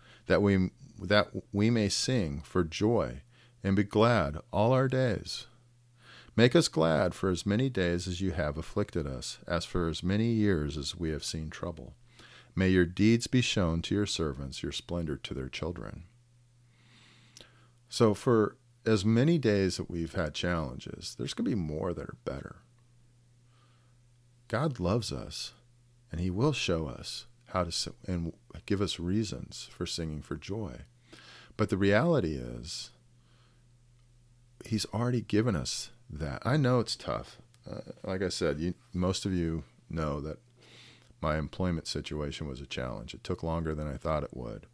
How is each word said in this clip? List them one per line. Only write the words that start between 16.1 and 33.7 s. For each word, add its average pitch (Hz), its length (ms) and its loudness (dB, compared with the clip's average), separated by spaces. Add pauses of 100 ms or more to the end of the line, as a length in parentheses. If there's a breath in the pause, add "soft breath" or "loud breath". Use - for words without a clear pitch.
So 110 260 4
for 110 420 2 (280)
as 107 200 2
many 127 340 4
days 101 380 2
that 87 120 -6
we've 82 260 -4
had 78 200 -2
challenges, 80 800 -4
there's - 200 -6
gonna - 160 -2
be - 40 0
more 82 400 -2
that 78 140 -8
are - 160 -12
better. - 320 -8 (1900 soft breath)
God 135 320 -2
loves 92 320 0
us, - 400 -10 (580)
and 82 100 -6
he 90 100 0
will 117 220 2
show 82 340 0
us - 400 -10 (220)
how 92 140 0
to 85 60 -2
s-, - 200 -4 (160)
and 82 280 -2 (340)
give 98 140 2
us 95 180 -2
reasons 98 720 -4
for - 160 -8
singing 78 360 -6
for - 140 -8
joy. 90 460 -8 (720 loud breath)
But 107 140 2
the 101 60 2
reality 101 580 4
is, 60 560 -10 (1700 soft breath)